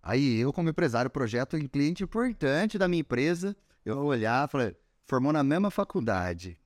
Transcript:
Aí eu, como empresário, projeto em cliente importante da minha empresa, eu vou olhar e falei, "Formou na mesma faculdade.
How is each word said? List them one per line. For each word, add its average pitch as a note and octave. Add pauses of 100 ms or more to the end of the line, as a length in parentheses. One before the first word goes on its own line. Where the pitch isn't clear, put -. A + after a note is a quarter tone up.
Aí A#2+
eu, C3+
como E3
empresário, C3
projeto A#2+
em D3+
cliente D3
importante G#3
da F#3
minha F3
empresa, E3+ (280)
eu A2
vou C#3+
olhar B2+
e -
falei, A#2+ (300)
"Formou C3+
na D3+
mesma F3
faculdade. F#2